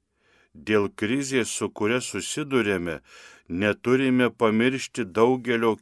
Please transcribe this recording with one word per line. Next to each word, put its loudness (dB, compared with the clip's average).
Dėl 0
krizės, -2
su -4
kuria -2
susidurėme, -2
neturime 2
pamiršti -2
daugelio 2